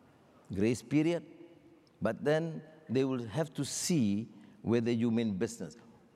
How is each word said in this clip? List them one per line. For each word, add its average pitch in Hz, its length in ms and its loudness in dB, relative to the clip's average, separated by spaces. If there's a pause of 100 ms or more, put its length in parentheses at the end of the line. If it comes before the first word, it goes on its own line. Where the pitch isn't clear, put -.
(480)
grace 110 320 0
period, 156 480 0 (720)
but 113 240 -2
then 156 400 0 (240)
they 131 160 2
will 131 320 -2
have 151 240 -2
to 139 80 -2
see 110 640 0 (320)
whether 117 320 2
you 117 160 2
mean 113 240 0
business. 92 400 -6 (400)